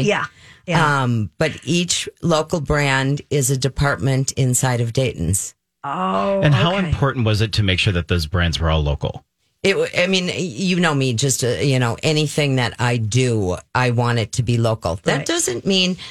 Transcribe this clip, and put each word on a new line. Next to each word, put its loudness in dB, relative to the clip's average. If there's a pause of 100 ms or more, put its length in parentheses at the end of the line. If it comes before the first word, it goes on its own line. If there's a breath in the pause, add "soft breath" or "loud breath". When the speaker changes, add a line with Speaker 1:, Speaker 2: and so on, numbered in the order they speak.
Speaker 1:
Oh, 2
yeah, 0 (400 loud breath)
yeah. 2
Speaker 2:
Um, 0
but 0 (120)
each -2 (140)
local 0
brand 0
is 0
a 2
department 0
inside 0
of -4
Dayton's. -2 (300)
Speaker 1:
Oh, -2
Speaker 3:
And 4
how 2
Speaker 1:
okay. 0
Speaker 3:
important 0
was 2
it 0
to 2
make 2
sure 0
that -2
those 0
brands 0
were 0
all 2
local? -4 (400)
Speaker 2:
It, 2
w-, 0 (100)
I 2
mean, 0
you -2
know 2
me, 0
just, 0
uh, 2 (120)
you 2
know, 0
anything 0
that 0
I 0
do, 0 (180)
I 0
want 0
it -4
to 0
be 2
local. 0
That 0
Speaker 1:
Right. -6
Speaker 2:
doesn't -2
mean, 2 (140 loud breath)